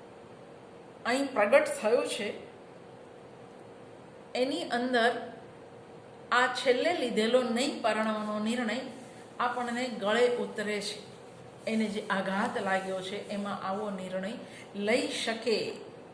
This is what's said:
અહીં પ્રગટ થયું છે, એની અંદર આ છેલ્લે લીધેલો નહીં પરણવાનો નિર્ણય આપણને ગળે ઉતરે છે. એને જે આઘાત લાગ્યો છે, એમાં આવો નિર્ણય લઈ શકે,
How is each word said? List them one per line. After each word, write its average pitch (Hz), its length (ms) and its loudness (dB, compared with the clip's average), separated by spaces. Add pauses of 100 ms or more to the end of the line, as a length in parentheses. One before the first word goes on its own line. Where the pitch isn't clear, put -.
(1080)
અહીં 269 260 0
પ્રગટ 226 320 8
થયું 269 440 4
છે, - 440 -4 (1800)
એની 277 280 0
અંદર 247 720 2 (1000)
આ 247 140 6
છેલ્લે 277 460 4
લીધેલો 240 500 4
નહીં 240 400 0
પરણવાનો 214 560 2
નિર્ણય 226 380 0 (640)
આપણને 240 440 0
ગળે 233 520 4
ઉતરે 208 440 -2
છે. - 320 -8 (540)
એને 220 180 4
જે 208 260 -2
આઘાત 196 500 2
લાગ્યો 190 400 0
છે, 190 280 -6
એમાં 202 400 -4
આવો 208 220 -2
નિર્ણય 185 420 -4 (420)
લઈ 220 380 2
શકે, - 600 0 (420)